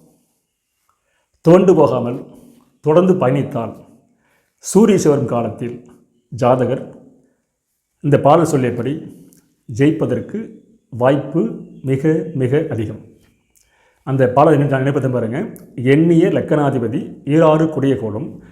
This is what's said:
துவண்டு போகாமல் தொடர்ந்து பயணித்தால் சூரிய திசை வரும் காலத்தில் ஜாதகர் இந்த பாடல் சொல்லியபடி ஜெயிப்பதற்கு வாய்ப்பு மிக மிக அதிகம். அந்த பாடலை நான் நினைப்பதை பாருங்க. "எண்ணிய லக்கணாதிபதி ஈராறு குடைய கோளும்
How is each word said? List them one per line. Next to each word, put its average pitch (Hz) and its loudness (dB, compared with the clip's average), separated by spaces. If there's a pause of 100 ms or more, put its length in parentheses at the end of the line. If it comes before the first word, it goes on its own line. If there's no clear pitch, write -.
(1400)
துவண்டு 180 6
போகாமல் 127 -2 (560)
தொடர்ந்து 175 2
பயணித்தால் 127 -4 (800)
சூரிய 202 2
திசை 160 2
வரும் 131 0
காலத்தில் 117 -6 (440)
ஜாதகர் 123 -2 (1000)
இந்த 143 2
பாடல் 160 4
சொல்லியபடி 123 -4 (640)
ஜெயிப்பதற்கு 143 -2 (400)
வாய்ப்பு 143 -2 (220)
மிக 147 -2
மிக 131 -2
அதிகம். 110 -8 (1000)
அந்த 131 0
பாடலை 151 4
நான் 139 0
நினைப்பதை 135 -2
பாருங்க. 123 -6 (240)
"எண்ணிய 165 4
லக்கணாதிபதி 143 -2
ஈராறு 156 2
குடைய 135 -2
கோளும் 113 -8 (140)